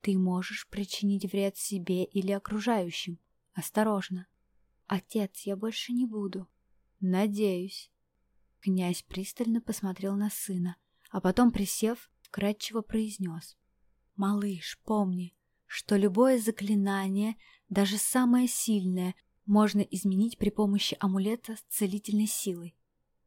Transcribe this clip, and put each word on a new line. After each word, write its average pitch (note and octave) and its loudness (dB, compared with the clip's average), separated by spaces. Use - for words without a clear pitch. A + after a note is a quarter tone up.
Ты F#3+ 0
можешь F#3 -2
причинить G3+ -4
вред G3 -2
себе F#3 -2
или G3 -2
окружающим. G3 -2
Осторожно». F#3 -2
«Отец, - -4
я G3 -4
больше A3 -6
не B3 2
буду». G3+ -6
«Надеюсь». F#3+ 0
Князь F#3 0
пристально A3+ -4
посмотрел G3 -4
на G#3 0
сына, F3+ -4
а F#3+ -4
потом, A#3 6
присев, G#3+ -2
вкрадчиво G#3 -4
произнёс: G3+ -6
«Малыш, G3 -2
помни, F#3 0
что - 0
любое A3 6
заклинание, G3+ 0
даже G3 2
самое B3 4
сильное, F#3 0
можно G#3 6
изменить G3 0
при G#3 0
помощи G3+ 0
амулета G3+ -2
с - -18
целительной G#3 0
силой». F3 -6